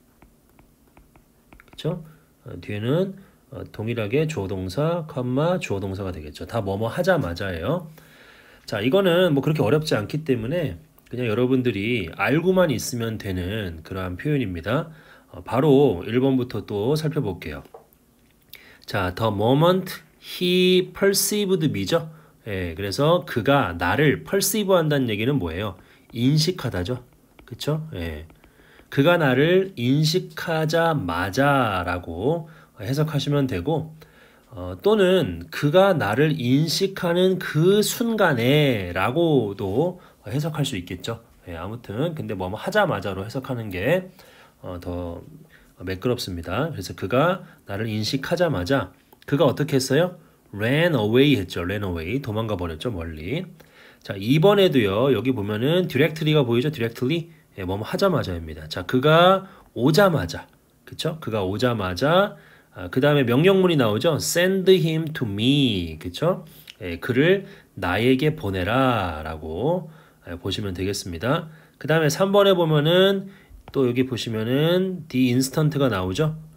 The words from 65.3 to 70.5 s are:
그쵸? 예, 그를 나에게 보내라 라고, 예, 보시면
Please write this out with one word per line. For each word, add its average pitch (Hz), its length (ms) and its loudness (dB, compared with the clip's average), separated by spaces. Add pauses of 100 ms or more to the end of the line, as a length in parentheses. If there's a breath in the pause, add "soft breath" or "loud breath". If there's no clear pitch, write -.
그쵸? 156 460 -4 (360 loud breath)
예, 85 180 -8
그를 165 460 2 (300 loud breath)
나에게 127 600 2
보내라 98 880 -2
라고, 85 680 -4 (360 loud breath)
예, 87 80 -10
보시면 98 380 -6